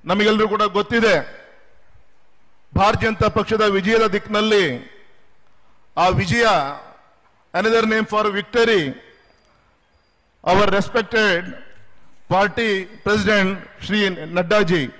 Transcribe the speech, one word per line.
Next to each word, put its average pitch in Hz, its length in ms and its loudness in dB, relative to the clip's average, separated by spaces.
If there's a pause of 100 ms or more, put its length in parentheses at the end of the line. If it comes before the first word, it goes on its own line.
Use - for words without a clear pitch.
ನಮಗೆಲ್ಲರೂ 208 500 0
ಕೂಡ 214 100 0 (140)
ಗೊತ್ತಿದೆ 220 380 2 (1600)
ಭಾರತೀಯ 214 360 2
ಜನತಾ 214 180 -2 (100)
ಪಕ್ಷದ 214 260 0 (120)
ವಿಜಯದ 220 380 2
ದಿಕ್ಕಿನಲ್ಲಿ 208 520 0 (1300)
ಆ 170 80 2 (140)
ವಿಜಯ, 226 260 0 (1080)
another 220 320 2
name 220 200 0
for 214 260 -2
victory, 214 500 0 (1600)
our 190 240 4
respected 202 760 0 (880)
party 196 560 0 (180)
president 202 560 0 (200)
Shri 208 220 -2 (340)
Nadda 180 320 2
ji. 170 140 2 (180)